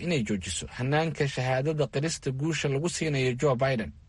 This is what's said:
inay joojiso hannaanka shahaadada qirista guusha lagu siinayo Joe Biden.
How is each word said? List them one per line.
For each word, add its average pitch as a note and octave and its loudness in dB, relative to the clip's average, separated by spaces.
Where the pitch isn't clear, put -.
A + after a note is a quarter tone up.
inay D#3+ 2
joojiso F#2+ -4
hannaanka D3 0
shahaadada C3+ 0
qirista C#3+ -2
guusha D3 -2
lagu C#3+ 0
siinayo C#3 0
Joe C#3 4
Biden. A#2+ 0